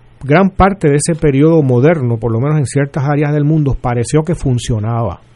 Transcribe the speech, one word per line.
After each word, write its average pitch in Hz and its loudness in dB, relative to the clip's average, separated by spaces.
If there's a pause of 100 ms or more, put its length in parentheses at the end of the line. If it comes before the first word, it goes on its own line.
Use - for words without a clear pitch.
(200)
gran 180 2
parte 190 0
de 147 2
ese 156 -2
periodo 151 2
moderno, 127 2
por 113 -4
lo 113 -2
menos 147 -2
en 135 0
ciertas 139 -4
áreas 147 0
del 151 0
mundo, 147 0
pareció 123 -2
que 156 -4
funcionaba. 117 -4 (160)